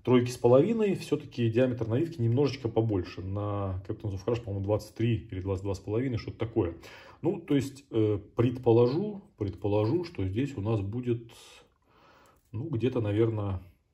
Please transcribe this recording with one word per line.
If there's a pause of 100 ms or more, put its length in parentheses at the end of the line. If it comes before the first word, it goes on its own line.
Тройки
с
половиной,
всё-таки
диаметр
навивки
немножечко
побольше.
На
Captains
of
Crush,
по-моему,
двадцать
три
или
двадцать
два
с
половиной,
что-то
такое. (480)
Ну,
то
есть,
э, (160)
предположу, (140)
предположу,
что
здесь
у
нас
будет, (1200)
ну,
где-то,
наверное, (340)